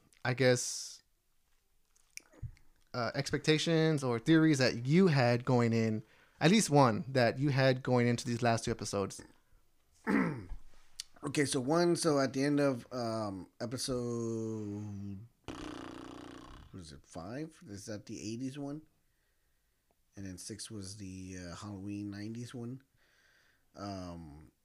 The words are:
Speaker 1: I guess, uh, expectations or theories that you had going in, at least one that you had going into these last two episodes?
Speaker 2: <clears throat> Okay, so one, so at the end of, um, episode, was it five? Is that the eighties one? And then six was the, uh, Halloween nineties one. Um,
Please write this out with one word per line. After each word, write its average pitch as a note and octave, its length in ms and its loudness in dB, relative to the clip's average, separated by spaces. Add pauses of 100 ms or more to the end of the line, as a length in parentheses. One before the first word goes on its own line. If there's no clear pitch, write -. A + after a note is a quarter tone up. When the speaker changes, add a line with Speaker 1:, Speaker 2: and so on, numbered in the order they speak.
(240)
Speaker 1:
I B2 100 0
guess, - 680 2 (1900)
uh, A#2+ 200 -2
expectations D#3 920 2
or A#2+ 140 0
theories D#3 400 6
that A#2 280 0
you F3 220 6
had A#2+ 360 4
going A#2+ 280 4
in, A2+ 300 2 (380)
at D3+ 100 6
least G#3 200 4
one C3 380 6
that B2 300 4
you C#3+ 120 2
had C3 320 4
going B2 260 4
into A#2+ 180 0
these A#2+ 160 -2
last A#2 240 2
two A#2+ 40 0
episodes? G#2 500 -4 (880)
Speaker 2:
<clears throat> F#3+ 60 0 (1120)
Okay, C#3+ 200 0
so C#3 140 -2
one, E3 380 4
so D#3 240 2
at C3 120 0
the C3+ 120 0
end C#3+ 160 2
of, C3+ 320 0
um, A2 560 -6 (120)
episode, A2+ 1200 -4 (1900)
was E2 200 -16
it C2+ 120 -16
five? A#2+ 460 -12 (180)
Is G2+ 180 -14
that G#2 200 -12
the A2+ 80 -12 (180)
eighties C3 240 -8
one? C#3+ 240 -10 (1400)
And G2+ 80 -12
then F#2 140 -12
six - 320 -14
was G2+ 260 -10
the, F#2+ 400 -12 (140)
uh, E2 60 -12
Halloween G2+ 560 -8
nineties A2+ 420 -10
one. A#2+ 260 -10 (960)
Um, F2 760 -12 (140)